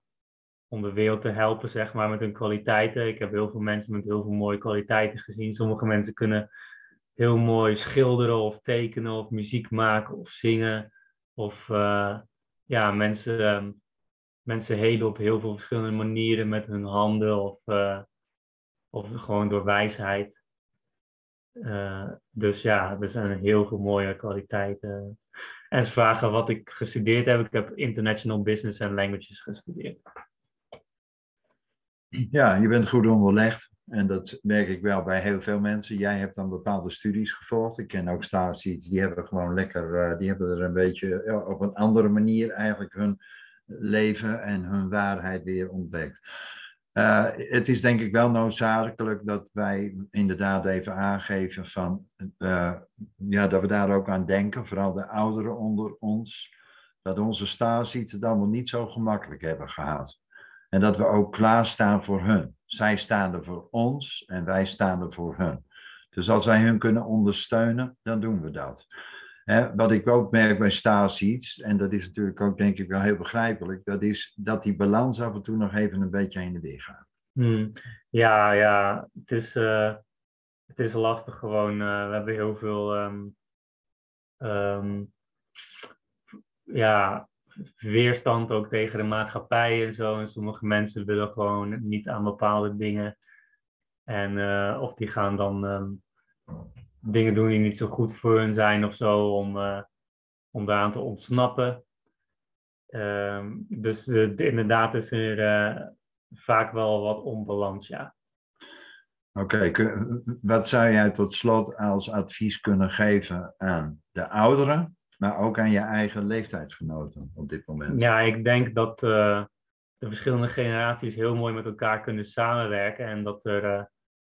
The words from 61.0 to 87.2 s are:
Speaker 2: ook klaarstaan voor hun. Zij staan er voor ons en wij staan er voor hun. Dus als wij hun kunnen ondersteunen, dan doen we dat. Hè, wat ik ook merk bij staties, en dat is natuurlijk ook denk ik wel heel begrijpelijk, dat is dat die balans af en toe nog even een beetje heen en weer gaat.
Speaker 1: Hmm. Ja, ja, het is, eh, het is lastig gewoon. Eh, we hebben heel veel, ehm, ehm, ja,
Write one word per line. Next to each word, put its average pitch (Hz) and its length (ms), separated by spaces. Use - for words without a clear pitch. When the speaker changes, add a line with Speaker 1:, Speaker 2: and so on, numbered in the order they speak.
Speaker 2:
ook 101 280
klaarstaan 110 720
voor 98 180
hun. 92 340
Zij 107 320
staan 98 360
er 82 100
voor 87 280
ons 127 540
en 92 200
wij 95 200
staan 92 360
er 87 120
voor 85 240
hun. 80 280
Dus 92 200
als 107 160
wij 110 160
hun 113 180
kunnen 113 260
ondersteunen, 113 960
dan 113 180
doen 104 220
we 78 100
dat. 69 360
Hè, 107 300
wat 110 160
ik 110 160
ook 120 240
merk 110 280
bij 104 100
staties, 104 920
en 104 180
dat 98 160
is 92 120
natuurlijk 95 360
ook 101 160
denk 101 200
ik 95 120
wel 95 120
heel 101 140
begrijpelijk, 95 720
dat 101 160
is 104 340
dat 104 280
die 101 120
balans 110 460
af 113 120
en 101 80
toe 110 160
nog 101 160
even 101 280
een 95 80
beetje 95 300
heen 90 160
en 85 60
weer 69 200
gaat. - 260
Speaker 1:
Hmm. 110 400
Ja, 107 420
ja, 104 600
het - 180
is, 117 240
eh, 110 400
het - 140
is 113 140
lastig 113 420
gewoon. 104 360
Eh, 101 360
we 101 60
hebben 107 200
heel 107 220
veel, 104 400
ehm, 101 300
ehm, 101 640
ja, 107 640